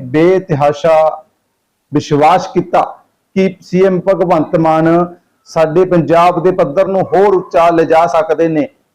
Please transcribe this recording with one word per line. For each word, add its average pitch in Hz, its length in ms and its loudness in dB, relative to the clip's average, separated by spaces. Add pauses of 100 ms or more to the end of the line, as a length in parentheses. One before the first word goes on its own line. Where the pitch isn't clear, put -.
ਬੇਇਤਿਹਾਸ਼ਾ 156 1200 0 (680)
ਵਿਸ਼ਵਾਸ 151 540 0
ਕੀਤਾ - 340 -2 (540)
ਕਿ 190 260 -2
ਸੀ 185 240 0
ਐਮ 185 140 0
ਭਗਵੰਤ 175 580 -2
ਮਾਨ 165 580 0 (300)
ਸਾਡੇ 160 400 0
ਪੰਜਾਬ 170 580 2
ਦੇ 185 80 2
ਪੱਧਰ 180 360 -2
ਨੂੰ 190 140 -2
ਹੋਰ 190 340 0
ਉੱਚਾ 175 340 0
ਲਿਜਾ 165 380 2
ਸਕਦੇ 160 400 0
ਨੇ, 151 220 -2 (260)